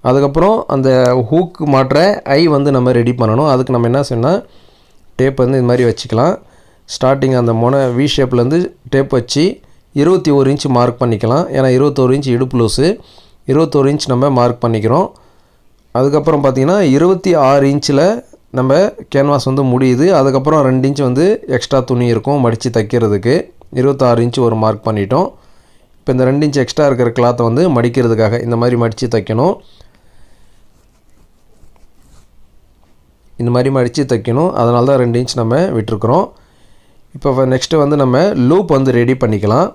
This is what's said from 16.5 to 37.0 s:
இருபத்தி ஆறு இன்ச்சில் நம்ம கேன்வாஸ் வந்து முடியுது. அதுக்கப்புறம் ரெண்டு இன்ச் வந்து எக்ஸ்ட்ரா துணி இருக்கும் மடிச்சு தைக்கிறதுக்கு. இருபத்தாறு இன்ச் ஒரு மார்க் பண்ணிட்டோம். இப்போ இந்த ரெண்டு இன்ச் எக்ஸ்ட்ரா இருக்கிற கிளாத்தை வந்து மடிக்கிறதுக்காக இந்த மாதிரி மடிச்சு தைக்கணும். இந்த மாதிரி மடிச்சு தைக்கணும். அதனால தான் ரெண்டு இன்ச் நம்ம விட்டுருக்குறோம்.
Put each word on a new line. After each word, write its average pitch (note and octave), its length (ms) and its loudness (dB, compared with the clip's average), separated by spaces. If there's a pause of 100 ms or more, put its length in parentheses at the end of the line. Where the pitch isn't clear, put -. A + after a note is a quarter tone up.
இருபத்தி F3+ 420 2 (140)
ஆறு C#3 220 2
இன்ச்சில் C#3+ 360 0 (480)
நம்ம B2+ 200 0 (360)
கேன்வாஸ் C#3 400 0
வந்து C3+ 140 -2
முடியுது. B2+ 420 2 (120)
அதுக்கப்புறம் C3+ 480 0
ரெண்டு C3 220 0
இன்ச் C#3+ 140 -2
வந்து B2+ 220 0 (240)
எக்ஸ்ட்ரா C3 360 -2
துணி B2 240 -2
இருக்கும் C3+ 360 -2
மடிச்சு A2+ 260 -2
தைக்கிறதுக்கு. A2 680 0 (380)
இருபத்தாறு B2+ 500 0
இன்ச் A#2+ 240 -2
ஒரு A2 80 0
மார்க் A2 300 -2
பண்ணிட்டோம். A2 420 -2 (680)
இப்போ - 180 -6
இந்த B2+ 140 2
ரெண்டு C#3+ 180 0
இன்ச் C#3+ 160 0
எக்ஸ்ட்ரா D3 260 0
இருக்கிற B2 220 2
கிளாத்தை A#2+ 340 0
வந்து A#2 260 0
மடிக்கிறதுக்காக A#2 720 0
இந்த A#2 160 -4
மாதிரி A#2+ 200 0
மடிச்சு A2+ 300 -2
தைக்கணும். A2+ 480 -2 (3750)
இந்த A#2+ 120 -2
மாதிரி B2+ 220 0
மடிச்சு B2+ 320 -2
தைக்கணும். B2 480 -2
அதனால A#2+ 320 0
தான் C3+ 180 2
ரெண்டு A#2+ 180 0
இன்ச் B2+ 180 -6
நம்ம A#2 160 0 (160)
விட்டுருக்குறோம். A2+ 540 -2 (880)